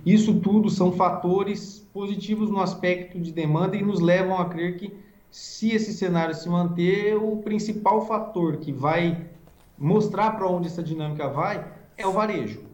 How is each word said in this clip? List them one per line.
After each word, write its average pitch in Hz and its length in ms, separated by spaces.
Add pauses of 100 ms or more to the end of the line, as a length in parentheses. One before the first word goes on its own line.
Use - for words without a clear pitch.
Isso 214 300
tudo 196 340
são 180 240
fatores 190 1040
positivos 202 560
no 196 100
aspecto 180 580
de 165 140
demanda 165 440
e 202 60
nos 202 180
levam 185 380
a 170 80
crer 170 300
que, 202 160 (380)
se - 400
esse 214 240
cenário 170 400
se 165 140
manter, 175 680
o 214 200
principal 214 680
fator 180 500
que - 160
vai 165 520 (540)
mostrar 214 540
pra 196 160
onde 175 180
essa 170 160
dinâmica 151 460
vai 170 360 (320)
é 220 80
o 190 60
varejo. 190 640